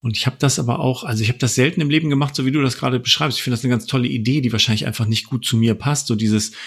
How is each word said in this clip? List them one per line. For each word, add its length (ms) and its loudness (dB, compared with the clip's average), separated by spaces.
Und 180 -4
ich 80 -2
habe 120 -4
das 200 0
aber 220 -2
auch, 240 -2
also 180 -2
ich 80 2
habe 80 -4
das 160 0
selten 260 2
im 80 0
Leben 220 2
gemacht, 240 0
so 100 -2
wie 60 2
du 100 2
das 160 0
gerade 240 -2
beschreibst. 380 0
Ich 40 -6
finde 140 -2
das 80 -6
eine 60 2
ganz 160 0
tolle 200 0
Idee, 360 0
die 100 0
wahrscheinlich 340 2
einfach 200 -2
nicht 240 -2
gut 160 -4
zu 100 0
mir 180 4
passt. 340 -2
So 60 2
dieses, 380 2